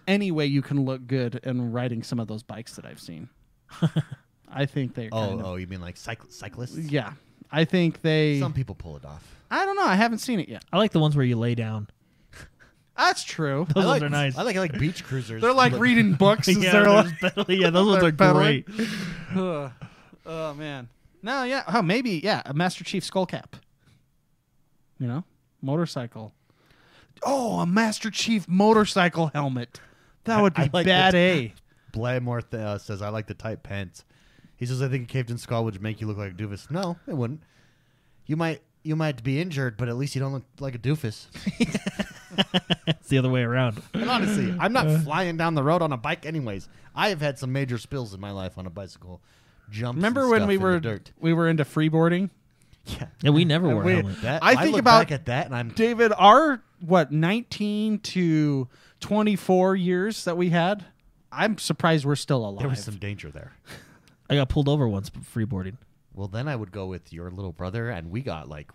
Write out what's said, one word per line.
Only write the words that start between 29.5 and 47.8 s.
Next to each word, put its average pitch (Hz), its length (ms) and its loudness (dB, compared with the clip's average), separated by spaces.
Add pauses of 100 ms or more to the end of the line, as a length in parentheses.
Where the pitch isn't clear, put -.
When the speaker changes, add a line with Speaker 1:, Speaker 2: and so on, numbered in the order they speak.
Speaker 1:
That 220 180 2
would 190 120 4
be 170 80 2
Speaker 3:
I 139 100 2
like 175 140 2
Speaker 1:
bad 185 280 6
Speaker 3:
the 180 40 4
Speaker 1:
A. 170 360 2 (380)
Speaker 3:
Blaymore 120 500 -2
th-, 113 180 -10
uh, 104 180 -4
says, 98 240 -10
"I 104 80 -6
like 107 180 -6
the 104 60 -10
tight 110 280 -10
pants." 98 420 -10 (520)
He 123 100 -6
says, 127 160 -2
"I 139 60 -2
think 127 160 -4
a 117 80 -12
caved-in 120 260 -4
skull 117 260 -2
would 101 160 -6
make 107 200 -6
you 107 80 -6
look 104 80 -6
like 101 160 -8
a - 20 -16
doofus." 101 340 -10
No, 175 280 -4 (100)
it 240 80 -8
wouldn't. 135 280 -6 (840)
You 147 100 -4
might, 165 240 -2 (220)
you 156 140 -2
might 151 260 -2
be 135 180 0
injured, 139 360 -4
but 123 120 -2
at 120 80 -4
least 139 200 -6
you 131 40 0
don't 135 120 -2
look 131 100 -8 (160)
like 135 160 -8
a 120 40 -10
doofus. 127 480 -4 (320)
Speaker 2:
<laughs> 208 200 0 (1080)
It's - 220 -4
the 135 100 4
other 127 100 2
way 127 140 2
around. 120 400 0 (100)
Speaker 3:
And 226 160 -2
honestly, 202 500 0
I'm 185 140 0
not 240 140 2
Speaker 2:
Uh. 156 140 4
Speaker 3:
flying 165 360 -2
down 165 180 0
the 147 80 2
road 165 200 2
on 156 100 0
a 131 60 -2
bike 147 260 -6
anyways. 123 440 -6 (260)
I 185 160 0
have 165 100 -4
had 147 180 -2
some 127 140 -6
major 135 260 -2
spills 117 360 -10